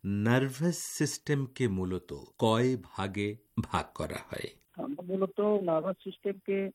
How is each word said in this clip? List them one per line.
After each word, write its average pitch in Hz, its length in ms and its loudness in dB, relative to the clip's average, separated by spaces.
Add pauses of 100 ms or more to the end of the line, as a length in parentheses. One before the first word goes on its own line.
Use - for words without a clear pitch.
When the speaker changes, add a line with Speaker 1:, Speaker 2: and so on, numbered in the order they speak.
Speaker 1:
নার্ভাস 131 720 2
সিস্টেমকে 139 880 -2
মূলত 92 460 -2 (240)
কয় 117 440 4
ভাগে 101 540 -4 (240)
ভাগ - 340 0
করা - 240 -4 (120)
হয়? - 180 -6 (280)
Speaker 2:
আমরা 180 260 -6
মূলত 190 380 -2
নার্ভাস 190 640 2
সিস্টেমকে 196 720 -4